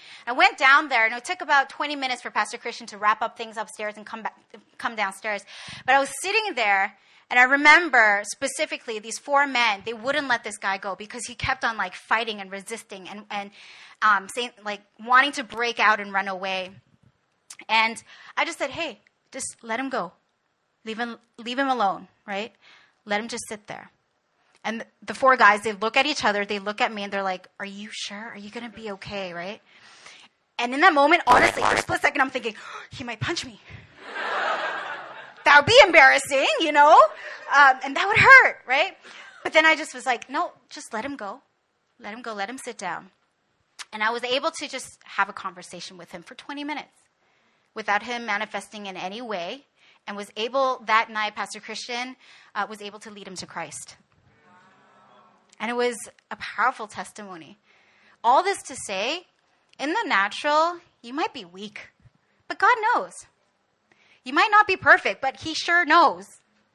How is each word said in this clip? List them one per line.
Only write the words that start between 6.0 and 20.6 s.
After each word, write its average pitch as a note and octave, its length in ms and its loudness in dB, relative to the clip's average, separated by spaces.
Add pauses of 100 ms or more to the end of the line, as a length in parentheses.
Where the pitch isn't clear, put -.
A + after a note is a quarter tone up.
sitting G4+ 340 -2
there, G3+ 400 0 (340)
and A#3+ 80 2
I B3 60 8
remember C4 800 6
specifically C4+ 760 -6
these G#3+ 200 -12
four C#4+ 260 2
men, A#3+ 400 0
they A3+ 80 -8
wouldn't C4+ 360 -4
let A3+ 160 0
this G#3 120 -10
guy G3 200 -4
go F#3+ 180 -8
because G#3+ 300 -14
he A#3+ 100 -14
kept C4 300 -4
on, A3+ 100 -2
like, F#3+ 200 -6
fighting A3 440 -2
and F#3+ 100 -12
resisting G3 600 -14
and, G#3 200 -14
and, G3+ 220 -8 (500)
um, G3 280 2
saying, A#3+ 220 -6 (120)
like, G#3 200 -8 (200)
wanting B3+ 300 4
to C#4+ 100 -6
break A3+ 380 -4
out G#3+ 180 4
and G3+ 140 -10
run G3 160 -2
away. F#3+ 420 -6 (960)
And A3+ 340 0 (360)
I C#4+ 80 0
just D#4+ 120 -10
said, C#4+ 140 -4
"Hey, C#4+ 300 -10 (320)
just - 280 -12
let A3+ 200 -6
him C4+ 80 -6
go. G3 240 -6 (720)